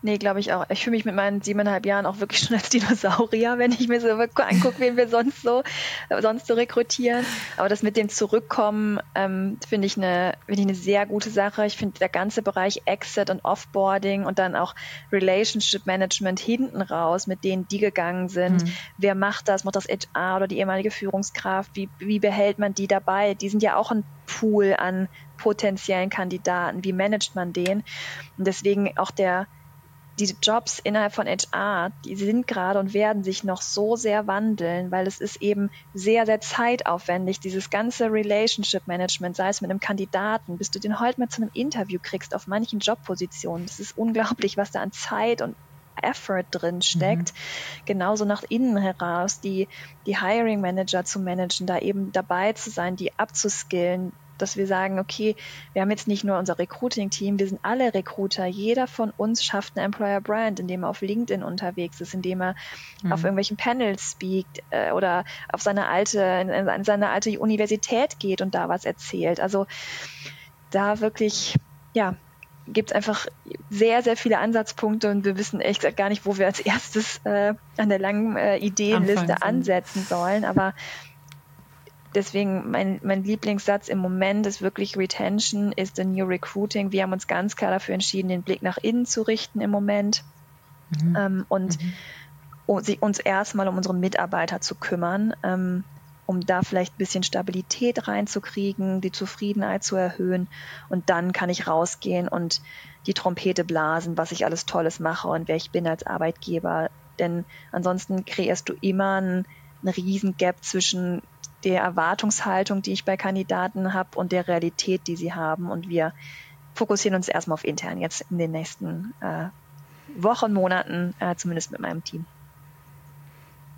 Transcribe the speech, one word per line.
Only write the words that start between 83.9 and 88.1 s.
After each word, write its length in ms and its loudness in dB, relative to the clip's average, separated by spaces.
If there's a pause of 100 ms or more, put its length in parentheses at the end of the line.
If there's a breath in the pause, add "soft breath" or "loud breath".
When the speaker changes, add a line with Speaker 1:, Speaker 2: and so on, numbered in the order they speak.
Speaker 1:
Moment 480 2
ist 140 -6
wirklich: 360 -2
„Retention 760 0
is 220 -2
the 80 -2
new 220 2
recruiting.“ 640 -2
Wir 120 2
haben 100 0
uns 140 -6
ganz 280 0
klar 140 0
dafür 240 0
entschieden, 360 0